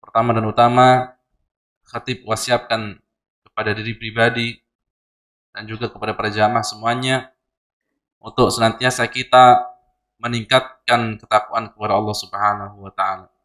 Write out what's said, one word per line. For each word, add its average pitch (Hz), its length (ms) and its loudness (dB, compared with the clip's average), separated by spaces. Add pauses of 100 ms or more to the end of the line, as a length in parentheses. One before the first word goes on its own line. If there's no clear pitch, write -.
Pertama 113 320 0
dan 110 160 0
utama, 123 640 4 (720)
khatib - 400 -10
wasiatkan 110 720 -4 (480)
kepada 107 320 -4
diri 110 160 -8
pribadi 117 640 -2 (960)
dan 107 160 -14
juga 110 240 -8
kepada 107 240 -8
para 107 160 -4
jamaah 110 320 0
semuanya 127 640 -4 (880)
untuk 113 320 0
senantiasa 117 560 -2
kita 127 560 6 (560)
meningkatkan 117 1040 -2
ketakwaan 110 480 -2
kepada 107 240 -4
Allah 107 240 0
Subhanahu 101 640 -4
wa 98 140 -16
taala. 98 340 -6 (160)